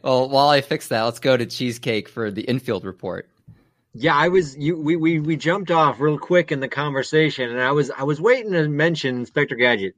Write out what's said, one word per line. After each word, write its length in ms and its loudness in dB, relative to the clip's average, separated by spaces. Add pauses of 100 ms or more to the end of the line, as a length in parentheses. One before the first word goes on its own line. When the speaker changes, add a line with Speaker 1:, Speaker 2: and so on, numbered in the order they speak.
Speaker 1:
well, 240 2
while 220 4
I 120 4
fix 260 -6
that, 160 0
let's 160 -4
go 180 2
to 80 -4
Cheesecake 640 -4
for 220 -6
the 100 -8
infield 420 -4
report. 460 -10 (640)
Speaker 2:
Yeah, 220 0
I 140 4
was. 280 0
You, 240 -2
we, 140 0
we, 240 2
we 160 -2
jumped 340 -2
off 300 2
real 180 2
quick 340 2
in 100 -4
the 60 -4
conversation, 800 0
and 140 -4
I 120 2
was, 180 0
I 140 -6
was 140 -2
waiting 340 2
to 140 2
mention 500 0
Inspector 380 -4
Gadget. 420 2